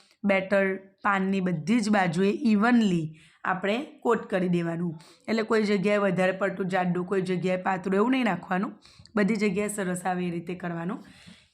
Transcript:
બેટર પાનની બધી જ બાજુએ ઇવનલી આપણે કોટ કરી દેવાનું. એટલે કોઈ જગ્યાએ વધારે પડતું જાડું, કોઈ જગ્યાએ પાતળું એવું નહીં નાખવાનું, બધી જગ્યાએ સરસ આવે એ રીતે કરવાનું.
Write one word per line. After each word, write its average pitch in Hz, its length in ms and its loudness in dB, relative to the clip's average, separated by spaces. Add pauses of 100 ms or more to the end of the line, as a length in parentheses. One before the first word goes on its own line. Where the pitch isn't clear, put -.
(240)
બેટર 196 540 2
પાનની 196 640 -2
બધી 180 380 0
જ 208 100 0
બાજુએ 190 420 2
ઇવનલી 214 840 2 (280)
આપણે 202 400 -2
કોટ 226 460 -2
કરી 185 200 0
દેવાનું. 170 520 -2 (260)
એટલે 220 160 0
કોઈ 220 200 2
જગ્યાએ 208 340 2
વધારે 185 340 2
પડતું 190 360 -4
જાડું, 180 380 0
કોઈ 190 160 0
જગ્યાએ 185 400 -2
પાતળું 190 340 -2
એવું 214 160 2
નહીં 262 120 0
નાખવાનું, 190 560 -2 (360)
બધી 208 200 2
જગ્યાએ 208 320 0
સરસ 185 380 -4
આવે 180 220 -2
એ 175 40 -4
રીતે 170 240 -8
કરવાનું. 175 520 -8 (460)